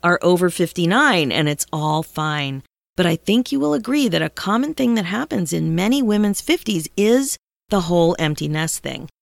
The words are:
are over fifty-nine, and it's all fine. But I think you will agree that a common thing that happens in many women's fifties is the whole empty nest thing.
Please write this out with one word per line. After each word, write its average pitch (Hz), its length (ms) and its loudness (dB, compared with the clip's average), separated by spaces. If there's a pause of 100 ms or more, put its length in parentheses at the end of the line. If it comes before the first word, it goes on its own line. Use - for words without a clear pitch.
are 175 180 2
over 180 300 4
fifty-nine, 175 800 2
and 147 160 0
it's 147 240 -4
all 156 300 0
fine. 147 600 -6 (360)
But 180 80 2
I 165 80 2
think 214 380 0
you 277 80 0
will 294 140 0
agree 269 340 0
that 165 140 0
a 160 60 -2
common 247 460 -2
thing 240 220 0
that 208 80 0
happens 208 480 -4
in 160 240 0
many 233 260 2
women's 208 380 2
fifties 214 560 -2
is 240 400 2 (320)
the 196 140 2
whole 170 360 2
empty 151 300 -2
nest 156 340 -4
thing. 143 260 -10 (140)